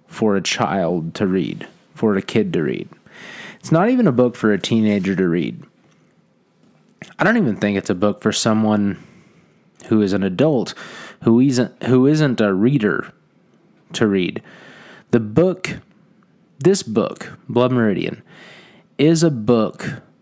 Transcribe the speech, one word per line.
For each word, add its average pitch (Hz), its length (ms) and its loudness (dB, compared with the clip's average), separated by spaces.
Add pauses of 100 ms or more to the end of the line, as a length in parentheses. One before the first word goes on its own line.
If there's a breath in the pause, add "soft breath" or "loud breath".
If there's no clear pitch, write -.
for 107 280 0
a 95 60 0
child 85 720 -2
to 104 140 -2
read, 85 400 -4 (260)
for 107 220 0
a 95 60 0
kid 110 320 -2
to 85 100 0
read. - 260 -6 (680 loud breath)
It's - 120 -10
not 175 180 4
even 247 180 2
a 147 40 4
book 123 240 2
for 110 160 2
a 101 60 2
teenager 101 580 0
to 90 140 0
read. 82 340 -4 (1600)
I - 40 0
don't 220 140 2
even 120 200 0
think 101 200 0
it's 98 140 -4
a 95 40 0
book 98 280 -2
for 107 80 2
someone 107 640 0 (880 soft breath)
who 110 160 2
is 98 120 0
an 98 100 -2
adult 117 500 0 (480 loud breath)
who 117 180 4
isn't, 127 440 0
who 127 240 4
isn't 147 340 2
a 101 140 2
reader 104 580 0 (800)
to 113 140 0
read. 95 340 -2 (680 loud breath)
The 240 80 4
book, 151 580 -2 (800)
this 196 260 2
book, - 540 -4 (100)
Blood 123 240 2
Meridian, 98 520 0 (760 loud breath)
is 160 260 4
a 165 80 4
book 117 680 -2 (200)